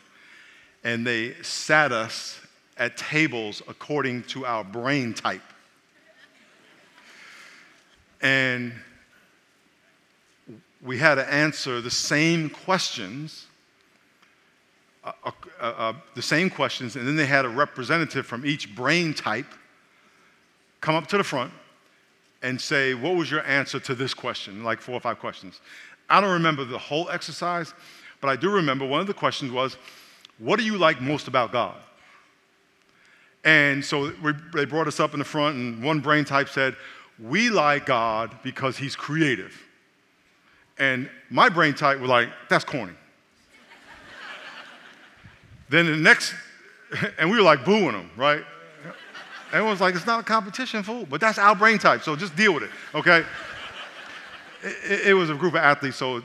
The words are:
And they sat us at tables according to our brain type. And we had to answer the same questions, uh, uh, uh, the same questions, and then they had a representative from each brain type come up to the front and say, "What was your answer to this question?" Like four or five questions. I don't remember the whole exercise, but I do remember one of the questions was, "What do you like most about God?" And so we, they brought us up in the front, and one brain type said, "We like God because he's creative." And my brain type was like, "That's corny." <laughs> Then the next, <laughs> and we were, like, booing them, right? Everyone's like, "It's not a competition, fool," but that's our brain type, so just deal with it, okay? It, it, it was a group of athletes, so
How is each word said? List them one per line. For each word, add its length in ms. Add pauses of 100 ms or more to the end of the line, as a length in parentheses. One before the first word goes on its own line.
(840)
And 220
they 360
sat 500
us 480 (360)
at 200
tables 720
according 560
to 240
our 160
brain 500
type. 300 (2750)
And 520 (2000)
we 160
had 200
to 160
answer 480
the 100
same 580
questions, 1000 (1600)
uh, 80 (120)
uh, 80 (280)
uh, 320 (220)
the 80
same 280
questions, 440
and 120
then 100
they 100
had 180
a 40
representative 800
from 200
each 300
brain 360
type 340 (1300)
come 140
up 140
to 100
the 60
front 280 (880)
and 180
say, 340
"What 220
was 140
your 140
answer 360
to 160
this 180
question?" 480
Like 180
four 140
or 60
five 180
questions. 420 (480)
I 120
don't 100
remember 340
the 140
whole 320
exercise, 640 (460)
but 80
I 80
do 140
remember 340
one 160
of 60
the 80
questions 360
was, 260 (640)
"What 200
do 60
you 120
like 240
most 260
about 260
God?" 240 (1700)
And 400
so 280 (100)
we, 100 (200)
they 120
brought 240
us 120
up 120
in 60
the 60
front, 320
and 260
one 180
brain 240
type 240
said, 280 (420)
"We 320
like 360
God 580
because 320
he's 180
creative." 640 (1160)
And 320 (200)
my 180
brain 260
type 240
was 100
like, 200 (200)
"That's 160
corny." 280
<laughs> 2750
Then 180
the 100
next, 380 (420)
<laughs> 420
and 120
we 60
were, 60
like, 220
booing 280
them, 240
right? 260 (1080)
Everyone's 300
like, 140
"It's 120
not 140
a 40
competition, 580
fool," 240
but 140
that's 180
our 160
brain 240
type, 240
so 140
just 200
deal 160
with 120
it, 60 (240)
okay? 300 (1400)
It, 220
it, 240
it 60
was 160
a 40
group 200
of 60
athletes, 360
so 280